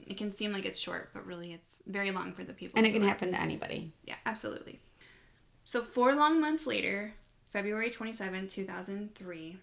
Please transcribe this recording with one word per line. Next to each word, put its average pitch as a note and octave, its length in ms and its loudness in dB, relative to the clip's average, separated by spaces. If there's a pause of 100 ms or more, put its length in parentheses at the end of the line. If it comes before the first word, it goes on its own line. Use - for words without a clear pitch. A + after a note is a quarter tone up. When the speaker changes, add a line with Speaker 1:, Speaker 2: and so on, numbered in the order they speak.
Speaker 1:
it G3 120 -8
can G#3 120 -4
seem G#3 220 -2
like G3 140 -2
it's F#3+ 140 -4
short, - 340 -6
but - 120 -8
really F3 280 -10
it's - 340 -16
very G3 240 0
long F#3 220 -4
for F#3 100 -10
the F#3 100 -12
people - 240 -4
Speaker 2:
And A3 80 10
it A3 60 10
Speaker 1:
who G#3 80 4
Speaker 2:
can G#3 60 8
Speaker 1:
are G3+ 40 8
Speaker 2:
happen F#3 220 2
to - 80 0
anybody. D#3+ 540 -2 (100)
Speaker 1:
Yeah, - 120 -10 (100)
absolutely. - 560 -6 (840)
So, - 180 0
four B3 320 6
long D4+ 280 8
months D#4 260 2
later, G#3 460 -2 (400)
February G#3+ 360 0
twenty-seventh, G3 640 -6
two G3 140 -6
thousand G3 500 -8
three, E3+ 480 -10